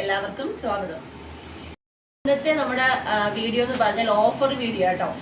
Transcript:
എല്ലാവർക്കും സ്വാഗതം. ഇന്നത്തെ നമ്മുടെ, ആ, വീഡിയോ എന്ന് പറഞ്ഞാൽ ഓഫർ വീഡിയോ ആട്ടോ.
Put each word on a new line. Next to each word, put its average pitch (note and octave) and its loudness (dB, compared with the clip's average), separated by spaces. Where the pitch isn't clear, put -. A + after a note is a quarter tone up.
എല്ലാവർക്കും G3 -2
സ്വാഗതം. G3 -4
ഇന്നത്തെ C#4 2
നമ്മുടെ, B3+ 0
ആ, - 4
വീഡിയോ A3+ 2
എന്ന് B3+ -2
പറഞ്ഞാൽ A3 2
ഓഫർ C4+ 4
വീഡിയോ G#3 0
ആട്ടോ. E3+ 0